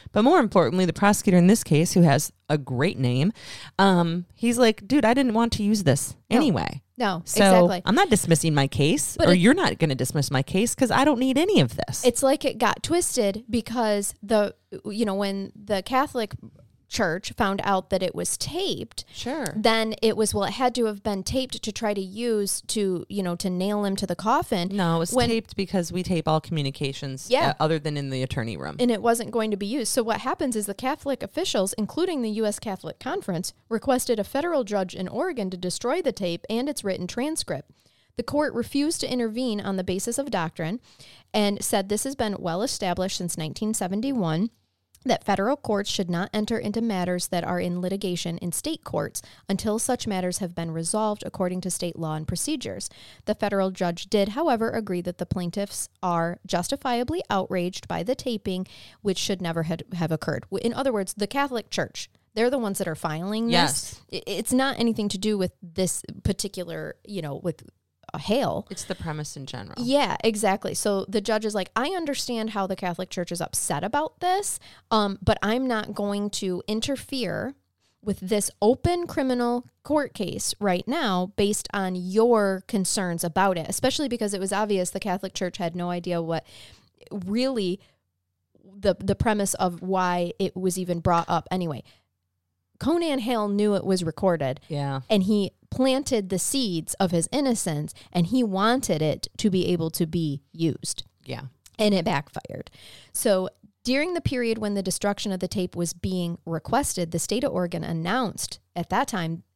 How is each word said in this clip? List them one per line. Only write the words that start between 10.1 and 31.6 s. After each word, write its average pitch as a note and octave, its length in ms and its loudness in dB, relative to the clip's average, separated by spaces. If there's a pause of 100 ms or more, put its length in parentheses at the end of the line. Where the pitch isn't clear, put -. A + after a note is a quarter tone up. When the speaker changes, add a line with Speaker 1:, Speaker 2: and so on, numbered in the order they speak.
Speaker 1:
my C3+ 120 2
case - 320 0
'cause B3+ 160 4
I C4+ 140 4
don't C#4 140 4
need C4 180 2
any F4+ 220 6
of B2+ 160 4
this. - 280 -6
Speaker 2:
It's B3 200 4
like C4+ 200 4
it C4+ 140 -2
got A3 260 0
twisted A#3+ 680 0
because G#3+ 640 0 (100)
the, G#3 320 2 (300)
you G#3+ 200 -2
know, G3 100 0
when G3 400 -2
the G3+ 280 -2
Catholic B3+ 500 -2 (560)
Church F#3 460 -2
found G3 280 0
out F#3+ 260 0
that F#3 140 0
it F3+ 100 -2
was F3 240 -4
taped, C#4+ 760 -6
Speaker 1:
Sure. C4 460 -6
Speaker 2:
then A3 460 2
it A3 120 4
was, G#3+ 160 0
"Well, G3+ 120 0
it F#3 80 -2
had B3 240 0
to A#3+ 100 0
have G#3 160 -2
been G3 220 -4
taped - 400 -4
to G#3+ 80 -6
try G#3+ 240 -2
to G3+ 60 -4
use G#3 680 -4
to, F#3+ 420 0
you G3 140 -4
know, F3 140 -2
to G3 120 -2
nail G3+ 340 0
him G3 120 0
to G3 100 -2
the F3 100 -2
coffin." A3 560 0
Speaker 1:
No, F3 260 2
it - 20 2
was E3+ 120 -2
Speaker 2:
When A#3+ 160 4
Speaker 1:
taped A3+ 280 -2
because F3+ 360 -2
we F3+ 120 -2
tape E3+ 240 0
all D#3 120 4
communications, C#3 920 -4
Speaker 2:
Yeah. C#4 180 4
Speaker 1:
uh, - 100 0
other D#3 200 2
than D3 180 -4
in C#3 140 -4
the C3 100 -2
attorney A2+ 360 -2
room. C#2+ 220 -8
Speaker 2:
And B3 120 4
it G3+ 100 0
wasn't A#3 300 2
going A3 180 0
to G3+ 80 -2
be G3+ 80 -4
used. A3 260 -2
So B3 120 2
what G#3+ 180 0
happens C4 340 -2
is G#3 120 -4
the G3+ 80 -6
Catholic C4+ 480 -4
officials, G3+ 560 0